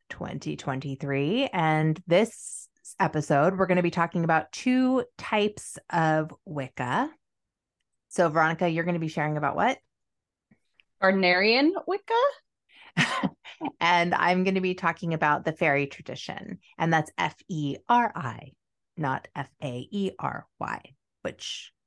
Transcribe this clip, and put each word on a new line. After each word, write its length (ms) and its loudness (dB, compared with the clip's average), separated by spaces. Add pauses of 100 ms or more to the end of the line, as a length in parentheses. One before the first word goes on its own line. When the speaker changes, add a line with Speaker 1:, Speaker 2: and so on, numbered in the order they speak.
Speaker 1:
twenty 460 -8
twenty-three. 1000 -4
And 540 2
this 600 0 (320)
episode, 580 2
we're 100 2
gonna 160 4
be 80 0
talking 320 0
about 280 2
two 520 0 (140)
types 600 -2 (140)
of 420 2 (120)
Wicca. 640 -4 (1000)
So 200 2
Veronica, 380 2
you're 180 0
gonna 140 -2
be 80 -4
sharing 300 -2
about 180 -2
what? 220 0 (1300)
Speaker 2:
Gardnerian 680 4 (160)
Wicca? 260 -4 (840)
Speaker 1:
<laughs> 380 0 (440)
And 360 4
I'm 280 4
gonna 180 2
be 120 0
talking 400 -4
about 320 0
the 60 0
fairy 340 2
tradition, 720 -12 (220)
and 120 0
that's 260 2
F 180 -2 (120)
E 300 -4 (100)
R 280 2
I, 380 -10 (440)
not 380 -4
F 140 -8 (140)
A 280 -8
E 280 -4
R 280 -6 (120)
Y, 220 -8 (400)
which 500 -10 (160)